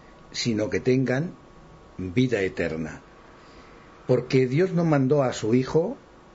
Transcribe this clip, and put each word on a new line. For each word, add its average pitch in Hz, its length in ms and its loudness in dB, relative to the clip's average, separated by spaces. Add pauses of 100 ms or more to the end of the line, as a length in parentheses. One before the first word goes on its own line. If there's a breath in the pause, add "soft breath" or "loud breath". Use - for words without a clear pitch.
(300 loud breath)
sino 107 400 -4
que 95 80 0
tengan 131 540 0 (680)
vida 107 420 0
eterna". 80 600 -4 (1080 loud breath)
Porque 127 400 2
Dios 170 260 0
no 170 120 2
mandó 143 380 4
a 123 100 0
su 110 220 -2
Hijo 160 420 0 (380)